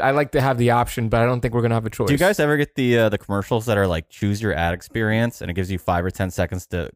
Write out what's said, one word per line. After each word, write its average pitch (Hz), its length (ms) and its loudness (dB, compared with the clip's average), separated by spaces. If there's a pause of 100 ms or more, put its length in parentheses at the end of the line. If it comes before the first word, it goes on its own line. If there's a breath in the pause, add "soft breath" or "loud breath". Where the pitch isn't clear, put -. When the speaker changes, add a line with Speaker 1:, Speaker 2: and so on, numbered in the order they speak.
Speaker 1:
I - 20 2
like 147 220 0
to 143 80 2
have 131 160 0
the 120 140 4
option, 120 360 0
but 113 140 2
I 117 40 4
don't 123 140 0
think 117 140 -4
we're 120 80 0
gonna 117 140 2
have 113 100 -2
a 113 40 -4
choice. 107 180 -4
Speaker 2:
Do 139 60 2
you 139 60 2
guys 196 180 2
ever 151 200 2
get 143 180 -2
the, 120 240 2
uh, 110 100 4
the 101 80 -2
commercials 104 500 -2
that 107 100 2
are 98 100 4
like, 82 220 -2
"Choose 101 320 -2
your 101 120 0
ad 85 200 0
experience," 110 680 -2
and 87 100 -8
it 87 40 -4
gives 92 180 -4
you 92 60 -4
five 87 260 -2
or 92 80 -2
ten 92 200 -4
seconds 90 360 -4
to 85 280 -6